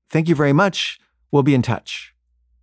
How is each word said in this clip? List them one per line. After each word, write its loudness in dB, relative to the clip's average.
"Thank -2
you 2
very 0
much. -2
We'll 2
be 2
in 2
touch." -8